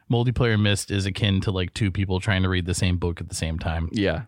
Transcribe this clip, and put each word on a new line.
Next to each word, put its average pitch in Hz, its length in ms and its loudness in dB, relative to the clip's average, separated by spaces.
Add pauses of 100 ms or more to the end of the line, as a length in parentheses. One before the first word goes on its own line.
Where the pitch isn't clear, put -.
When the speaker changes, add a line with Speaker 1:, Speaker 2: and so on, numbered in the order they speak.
(100)
Speaker 1:
multiplayer 120 500 2
Myst 101 300 2
is 98 160 0
akin 98 360 2
to, - 80 -2
like, 92 220 -2
two 101 180 0
people 92 300 0
trying 92 220 2
to 92 80 2
read 90 160 0
the 87 80 0
same 90 240 2
book 85 240 -4
at 80 80 -12
the - 40 -10
same 82 240 -4
time. 82 340 -2
Speaker 2:
Yeah. 92 360 0